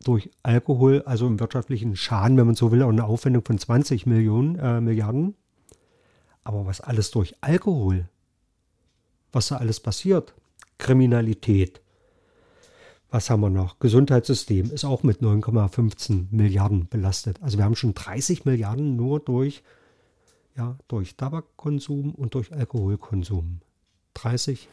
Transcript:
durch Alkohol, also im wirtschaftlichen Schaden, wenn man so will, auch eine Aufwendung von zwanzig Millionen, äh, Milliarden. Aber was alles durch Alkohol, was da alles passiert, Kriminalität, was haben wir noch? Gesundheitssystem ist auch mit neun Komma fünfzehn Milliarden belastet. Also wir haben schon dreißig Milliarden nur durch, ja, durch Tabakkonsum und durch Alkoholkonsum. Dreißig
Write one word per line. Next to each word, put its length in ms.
durch 260
Alkohol, 640
also 200
im 140
wirtschaftlichen 560
Schaden, 400
wenn 100
man 80
so 160
will, 120
auch 80
eine 140
Aufwendung 400
von 140
zwanzig 480
Millionen, 520
äh, 220
Milliarden. 540
Aber 220
was 140
alles 300
durch 300
Alkohol, 680
was 160
da 80
alles 240
passiert, 540
Kriminalität, 1000
was 200
haben 100
wir 100
noch? 280
Gesundheitssystem 920
ist 140
auch 180
mit 200
neun 180
Komma 280
fünfzehn 640
Milliarden 580
belastet. 540
Also 160
wir 60
haben 120
schon 180
dreißig 500
Milliarden 520
nur 240
durch, 420
ja, 200
durch 280
Tabakkonsum 1000
und 200
durch 180
Alkoholkonsum. 1080
Dreißig 580